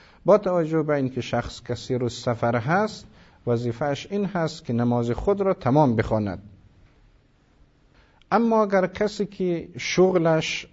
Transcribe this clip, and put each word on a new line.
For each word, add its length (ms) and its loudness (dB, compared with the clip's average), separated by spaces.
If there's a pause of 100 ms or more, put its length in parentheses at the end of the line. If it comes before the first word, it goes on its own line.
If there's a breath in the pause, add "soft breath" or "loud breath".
(260 loud breath)
با 120 8
توجه 460 0
به 100 0
اینکه 280 -2
شخص 420 -4
کثیر 400 -4
السفر 520 -2
هست، 520 -2 (400 soft breath)
وظیفه‌اش 640 -2
این 140 -2
هست 400 -4
که 80 -4
نماز 380 0
خود 300 0
را 120 2
تمام 420 2
بخواند. 480 -2 (1900 soft breath)
اما 320 4
اگر 240 2
کسی 380 -4
که 520 -4
شغلش 960 2